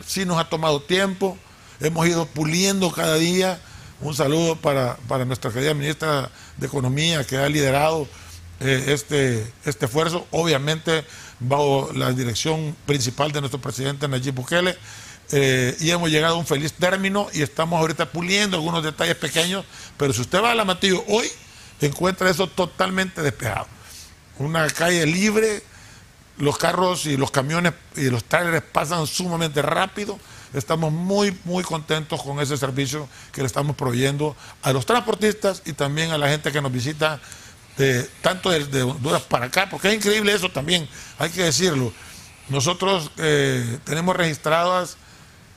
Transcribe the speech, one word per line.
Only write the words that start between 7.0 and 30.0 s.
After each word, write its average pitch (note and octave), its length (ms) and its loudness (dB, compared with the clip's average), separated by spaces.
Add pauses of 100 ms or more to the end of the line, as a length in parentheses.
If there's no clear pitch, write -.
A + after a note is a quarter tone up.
que C3 140 -4
ha C#3 100 2
liderado, D3 600 2 (520)
eh, C3 280 2
este, C3+ 640 0 (140)
este D3 220 -2
esfuerzo, D#3+ 440 0
obviamente D#3 720 0 (360)
bajo C#3 540 2
la C3 180 0
dirección D3 640 -2 (100)
principal C#3+ 460 0
de D3 100 -2
nuestro C#3 180 -4
presidente C#3 480 -4
Nayib C3 280 -2
Bukele, F3 420 0 (540)
eh, C3 480 4
y D#3+ 100 0
hemos E3+ 200 2
llegado D#3 260 4
a - 20 0
un E3+ 80 -2
feliz D3+ 280 -2
término F#3+ 580 2
y E3 100 -2
estamos D#3+ 380 0
ahorita D#3+ 320 0
puliendo F#3+ 460 0
algunos E3 260 -2
detalles E3 320 0
pequeños, E3+ 500 -2 (320)
pero C#3 160 2
si A2 80 -2
usted F3 200 0
va A#3 100 4
a A#3 40 2
La A3 100 2
Matillo F#3 420 2
hoy, A3+ 200 2 (520)
encuentra F3+ 500 0
eso F3+ 180 2
totalmente F#3 760 -2
despejado. A#2+ 460 -2 (720)
Una D#3 280 0
calle E3+ 380 2
libre, G#3 580 2 (760)
los C#3+ 200 0
carros F3 480 0
y D3 120 0
los C3+ 140 0
camiones D#3+ 420 2 (220)
y C#3 140 2
los A#2+ 160 0
trailers E3 460 2
pasan E3 360 0
sumamente E3 540 -2
rápido. F#3+ 580 -2 (340)